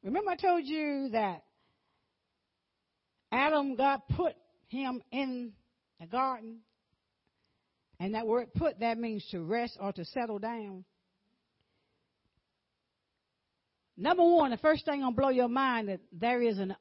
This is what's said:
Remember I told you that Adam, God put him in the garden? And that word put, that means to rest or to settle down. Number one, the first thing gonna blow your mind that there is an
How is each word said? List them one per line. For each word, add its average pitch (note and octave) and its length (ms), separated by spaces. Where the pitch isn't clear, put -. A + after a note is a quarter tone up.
Remember F#4 280
I F4+ 60
told F4 280
you C#4+ 480
that G3+ 320
Adam, C#4 440
God C4+ 240
put F4 180
him B3+ 340
in B3 400
the E3+ 60
garden? A3+ 540
And G3 160
that A3+ 120
word A#3 280
put, D4 260
that A3+ 180
means A3 320
to F3 120
rest A#3 360
or G3 140
to F3+ 140
settle A3+ 320
down. G3+ 460
Number E4+ 260
one, E4+ 280
the A#3 60
first D#4 300
thing C#4+ 140
gonna B3+ 140
blow C4+ 140
your B3 200
mind A#3+ 400
that F#3+ 120
there A#3 300
is A3+ 180
an F#3+ 220